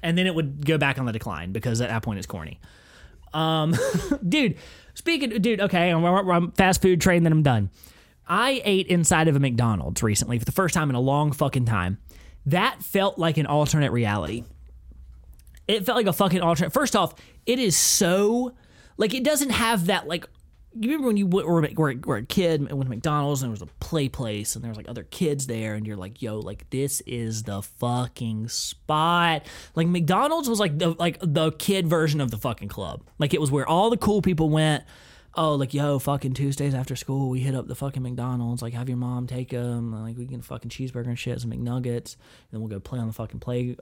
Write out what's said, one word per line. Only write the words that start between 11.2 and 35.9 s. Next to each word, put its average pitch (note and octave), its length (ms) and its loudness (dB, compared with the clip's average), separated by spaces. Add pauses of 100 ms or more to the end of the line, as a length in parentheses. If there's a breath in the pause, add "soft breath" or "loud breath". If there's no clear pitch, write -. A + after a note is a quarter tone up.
fucking C3+ 320 0
time. G2 320 0 (480 loud breath)
That F#3 380 0
felt G3 360 0
like D#3+ 200 2
an D3+ 80 2
alternate D3 440 2
reality. G#2 540 -2 (1200)
It G3 200 0
felt A#3 100 2
like A#3 100 2
a F#3 60 2
fucking F#3 300 2
alternate. E3+ 320 2
First D4 200 2
off, F#3+ 200 2 (320 loud breath)
it B3 120 2
is G#3+ 160 2
so, G#3 800 2 (440 soft breath)
like, G#3 160 0
it B3+ 100 -2
doesn't C#4+ 240 2
have A3+ 380 2
that, F3+ 220 0
like, E3+ 200 -6 (460)
you A3+ 160 -2
remember D4 160 0
when A3 100 2
you G3+ 80 2
w-, F#3 220 2
were, E3 160 4 (120)
were, D#3 200 0 (100)
were C3 120 -2
a G#2 60 -4
kid E3 380 2
and C#3 100 -4
went C#3 120 -4
to B2+ 80 -4
McDonald's C#3+ 500 -2
and C3 80 -4
there G#2+ 100 -6
was F2 40 -10
a D#2 200 -16
play C#3+ 280 -2
place G#2+ 440 -6
and A2 80 -10
there A#2 60 -10
was, G#2+ 80 -10
like, - 140 -14
other A#2 140 -10
kids D3 420 -2
there A2 280 -4
and G#2+ 120 -6
you're G#2+ 100 -8
like, G2 240 -12
"Yo, G#2+ 180 -6
like, - 300 -12
this C3+ 380 -4
is A2+ 380 -4
the G2+ 180 -6
fucking A#2+ 840 -4
spot." E3 1000 0 (280 loud breath)
Like, E3 120 2
McDonald's G#3+ 640 2
was, G#3+ 100 0
like, D#3 180 0
the, E3+ 200 2
like, E3+ 240 0
the D#3+ 300 2
kid F#3+ 340 0
version D#3 340 2
of C3 100 -2
the A2 60 -6
fucking G#2 320 -6
club. - 360 -10 (140)
Like, C#3+ 140 2
it D#3+ 80 2
was D3 100 2
where C3+ 160 0
all F#3 220 4
the A#3 80 2
cool G#3 240 2
people D#3 300 2
went. D#3 340 2 (500 loud breath)
Oh, D#3 200 2
like, C3+ 180 -2
"Yo, C#3+ 280 0